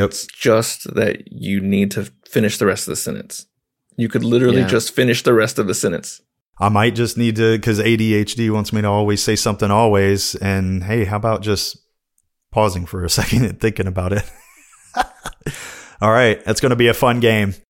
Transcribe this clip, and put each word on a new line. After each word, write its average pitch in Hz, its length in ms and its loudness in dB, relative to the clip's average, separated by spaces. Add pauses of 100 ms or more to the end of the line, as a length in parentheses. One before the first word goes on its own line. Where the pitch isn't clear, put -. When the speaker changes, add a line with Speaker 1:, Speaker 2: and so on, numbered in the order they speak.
Speaker 1:
it's - 180 -10
just - 680 -2
that - 360 -2
you 98 300 -4
need 98 300 2
to 98 200 -8 (160)
finish 107 300 0
the 110 80 0
rest - 220 0
of - 40 -8
the - 60 -6
sentence. - 500 -10 (480)
You 113 140 -2
could 117 140 -2
literally 123 380 4
Speaker 2:
Yeah. 120 60 2
Speaker 1:
just 117 260 0
finish 123 300 0
the 123 100 4
rest 110 240 2
of 107 100 0
the 92 60 -2
sentence. - 480 -4 (380)
Speaker 3:
I 101 100 2
might 107 240 2
just 113 240 -2
need 113 200 0
to, 113 200 4
'cause 104 220 0
A 113 180 4
D 110 160 2
H 104 220 0
D 113 160 0
wants 107 200 -2
me 107 100 -2
to 104 60 0
always 104 360 0
say 110 120 0
something 104 360 0
always, 101 640 2
and 95 480 -2
hey, 107 220 -2
how 104 120 -4
about 107 240 -2
just 104 360 -4 (720)
pausing 92 340 0
for 87 180 -8
a 85 60 -4
<laughs> - 100 0
second 123 260 2
and 92 140 -6
thinking 101 280 -2
about 92 260 -2
it? 101 100 0 (720)
<laughs> 247 80 0 (1000)
All 107 100 2
right, 113 340 2
that's 110 160 -2
gonna 123 140 2
be 120 140 4
a 113 40 2
fun 120 280 2
game. 107 340 2 (140)